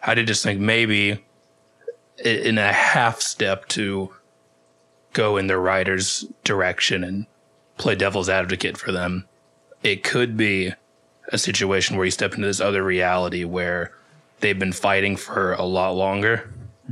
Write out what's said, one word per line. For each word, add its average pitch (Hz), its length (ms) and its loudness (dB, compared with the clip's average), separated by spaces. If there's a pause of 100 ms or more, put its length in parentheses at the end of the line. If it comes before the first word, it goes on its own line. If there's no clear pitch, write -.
I 113 140 0
did 117 100 2
just 110 180 0
think 101 160 0
maybe 107 640 2 (1000)
i-, - 20 2
in 113 300 2
a 101 160 4
half - 480 2
step - 480 -2
to 98 400 -2 (1040)
go 107 240 2
in 98 80 0
the 95 140 2
writer's 95 640 0 (180)
direction 92 600 0
and 95 240 -6 (500)
play 113 160 0
devil's 95 340 0
advocate 92 520 0
for - 120 -6
them, 90 360 -2 (560)
it 98 200 0
could 120 320 0
be 95 380 0 (580)
a 107 60 0
situation 98 580 0
where 92 100 0
you 90 60 0
step 98 220 -2
into 101 140 -2
this 95 120 -2
other 98 240 0
reality 90 600 0
where 87 500 -4 (460)
they've 101 180 0
been 95 160 -2
fighting 98 420 0
for 95 380 -2
a 92 100 -2
lot 92 280 0
longer. 98 600 0 (400)